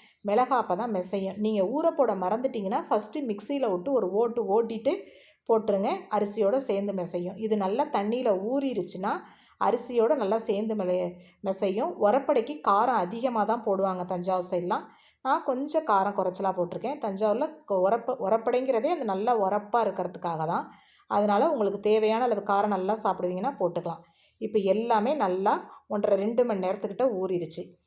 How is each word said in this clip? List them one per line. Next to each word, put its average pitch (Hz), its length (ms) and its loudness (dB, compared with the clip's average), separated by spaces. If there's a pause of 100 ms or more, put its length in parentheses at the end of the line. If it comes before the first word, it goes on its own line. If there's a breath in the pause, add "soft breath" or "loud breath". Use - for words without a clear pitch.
(260 loud breath)
மிளகா 247 300 2
அப்பதான் 214 400 -2
மெசையும். 190 420 -4
நீங்க 214 300 0
ஊற 302 240 0
போட 262 240 2
மறந்துட்டீங்கன்னா, 214 680 -2
ஃபஸ்ட்டு 226 420 -2
மிக்சியில 240 440 -2
விட்டு 180 220 -2
ஒரு 214 200 2
ஓட்டு 226 380 0
ஓட்டிட்டு 226 440 2 (560 loud breath)
போட்டுருங்க, 214 420 2 (180)
அரிசியோட 208 480 0
சேர்ந்து 202 360 -2
மெசையும். 180 440 -4
இது 220 200 0
நல்லா 202 280 0
தண்ணியில 233 440 0 (160)
ஊறிருச்சுன்னா, 226 680 -2 (480 loud breath)
அரிசியோட 233 540 2
நல்லா 214 220 0
சேர்ந்து 214 380 -2
மெல-, 180 340 0 (340 loud breath)
மெசையும். 196 540 -2
ஒரப்படைக்கு 254 560 2 (100)
காரம் 220 380 4
அதிகமா 226 420 -2
தான் 220 200 0
போடுவாங்க 190 420 0
தஞ்சாவூர் 180 440 -2
சைடுலாம். 190 360 -2 (400 loud breath)
நான் 302 180 2
கொஞ்சம் 302 420 -2
காரம் 202 300 2
குறைச்சலா 185 360 -2
போட்டிருக்கேன். 180 480 -4
தஞ்சாவூர்ல 214 480 0 (160)
கொ-, 190 180 0
ஒரப்ப-, 233 380 2
ஒரப்படைங்கிறதே 233 720 2
அந்த 320 160 -2
நல்லா 208 340 0
உரப்பா 208 420 2
இருக்கிறதுக்காக 180 640 -4
தான். 185 200 -2 (440 loud breath)
அதனால 208 400 4
உங்களுக்கு 208 300 0
தேவையான 214 440 4
அளவு 214 180 0
காரம் 202 320 2
நல்லா 190 200 0
சாப்பிடுவீங்கன்னா 185 640 -2
போட்டுக்கலாம். 175 460 -2 (400 soft breath)
இப்ப 214 240 0
எல்லாமே 220 480 0
நல்லா 196 400 0 (340 loud breath)
ஒன்றரை, 202 300 2
ரெண்டு 220 260 0
மணி 208 200 0
நேரத்துக்கிட்ட 196 500 -2
ஊறிடுச்சு. 180 500 -4 (240)